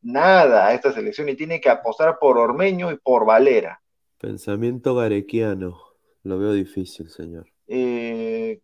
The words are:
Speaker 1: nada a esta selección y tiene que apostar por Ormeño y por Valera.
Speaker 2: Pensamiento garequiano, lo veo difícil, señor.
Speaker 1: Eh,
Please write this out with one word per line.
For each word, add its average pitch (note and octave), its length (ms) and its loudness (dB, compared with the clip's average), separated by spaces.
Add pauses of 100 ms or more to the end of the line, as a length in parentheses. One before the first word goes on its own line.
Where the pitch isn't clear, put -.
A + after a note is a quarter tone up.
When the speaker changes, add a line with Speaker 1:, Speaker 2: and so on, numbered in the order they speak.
Speaker 1:
nada C3+ 680 4
a A2+ 60 4
esta C3 180 0
selección A2+ 380 -8
y C3 60 -6
tiene D#3 260 -8
que C#3 80 2
apostar C#3+ 500 0
por C3 180 4
Ormeño F3 540 0
y C#3+ 60 -8
por A#2+ 280 2
Valera. A2+ 560 4 (380)
Speaker 2:
Pensamiento A2+ 720 -6
garequiano, G#2 880 -4 (440)
lo F#2+ 140 -8
veo G#2 140 -2
difícil, F#2+ 580 -6
señor. E2 380 -18 (180)
Speaker 1:
Eh, A2+ 1000 -6